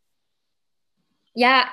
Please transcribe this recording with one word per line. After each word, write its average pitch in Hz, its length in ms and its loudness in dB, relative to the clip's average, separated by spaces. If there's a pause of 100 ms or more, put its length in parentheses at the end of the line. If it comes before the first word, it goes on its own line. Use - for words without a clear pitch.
(1300)
ja, 247 400 0